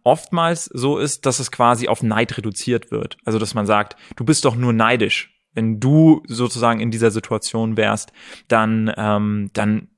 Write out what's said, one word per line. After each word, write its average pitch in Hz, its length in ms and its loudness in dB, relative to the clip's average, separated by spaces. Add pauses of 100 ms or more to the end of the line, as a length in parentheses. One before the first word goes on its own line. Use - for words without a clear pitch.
oftmals 165 600 0
so 135 320 -4
ist, 139 280 -4
dass 131 140 0
es 113 120 -8
quasi 120 380 0
auf - 120 -2
Neid 110 360 -2
reduziert 113 540 -4
wird. - 340 -8
Also, 110 120 -2
dass 104 160 -4
man 107 120 -2
sagt, 104 320 0 (180)
„Du - 80 -8
bist 147 220 2
doch 123 100 2
nur 123 160 0
neidisch. 113 680 0 (160)
Wenn 110 280 -2
du 156 460 6
sozusagen 117 520 -2
in 117 120 -2
dieser 113 200 2
Situation 110 640 -4
wärst, 107 380 -2 (340)
dann, 110 480 2
ähm, 104 560 -2
dann 107 460 -2